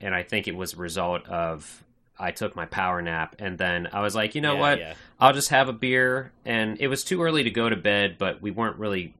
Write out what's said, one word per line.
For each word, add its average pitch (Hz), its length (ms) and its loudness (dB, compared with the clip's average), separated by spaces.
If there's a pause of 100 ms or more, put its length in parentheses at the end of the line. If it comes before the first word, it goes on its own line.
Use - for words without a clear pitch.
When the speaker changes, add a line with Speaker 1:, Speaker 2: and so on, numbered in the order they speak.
Speaker 1:
and 95 140 -4
I 90 80 0
think 101 260 -4
it 87 80 -6
was 90 160 -6
a - 60 -12
result 87 500 -2
of 82 560 -6 (340)
I 90 140 -4
took - 240 -6
my 85 100 -6
power 90 360 -2
nap, 82 360 -4
and 95 200 -6
then 87 340 0
I 101 100 -4
was 104 120 0
like, 107 200 -2
"You 147 80 -4
know 147 120 2
Speaker 2:
Yeah, 143 60 -2
Speaker 1:
what? 143 180 4
Speaker 2:
yeah. 80 160 -10 (240)
Speaker 1:
I'll 139 140 10
just 139 180 0
have 135 180 6
a 131 60 -4
beer." 127 580 2 (140)
And 110 340 0
it 139 80 0
was 135 160 -2
too 180 180 0
early 160 220 2
to 117 60 2
go 117 180 2
to 110 80 2
bed, 101 420 2
but 98 240 -2
we 104 80 -4
weren't 107 280 -2
really, 95 420 -4